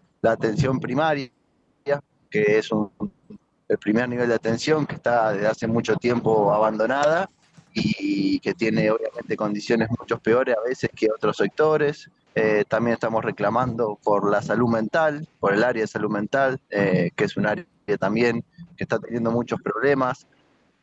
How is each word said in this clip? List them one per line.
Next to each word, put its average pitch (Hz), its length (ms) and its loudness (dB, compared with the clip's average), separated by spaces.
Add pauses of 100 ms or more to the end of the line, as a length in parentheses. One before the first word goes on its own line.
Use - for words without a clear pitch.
(220)
la 113 100 4
atención 123 480 0
primaria, 143 500 -2 (1000)
que 107 300 4
es 107 140 -2
un, 107 180 -2 (800)
el 107 100 0
primer 113 300 0
nivel 120 220 -2
de 117 40 2
atención 127 500 0
que - 120 -8
está 117 360 2
desde 101 140 -2
hace 113 220 -2
mucho 113 260 0
tiempo 110 580 2
abandonada 127 800 2 (420)
y - 680 -2
que - 140 -2
tiene 110 360 0
obviamente 110 460 -4
condiciones 110 600 -2
mucho - 220 -4
peores 123 380 2
a 110 120 -2
veces 127 280 -4
que 110 120 0
otros 107 280 -2
sectores. 151 720 0 (240)
Eh, 107 320 2
también 113 280 0
estamos 113 300 -2
reclamando 113 800 -2
por 101 260 2
la 101 140 2
salud 113 260 0
mental, 147 600 0 (100)
por 98 140 2
el 104 100 2
área 120 200 0
de 104 60 -2
salud 107 220 -4
mental, 131 500 -2 (100)
eh, 101 440 0
que 107 100 -2
es 101 120 -4
un 101 100 -2
área 104 180 -2 (340)
también 117 460 0 (320)
que - 80 -6
está 113 160 -2
teniendo 117 320 -4
muchos 117 280 -2
problemas, 127 680 -2 (540)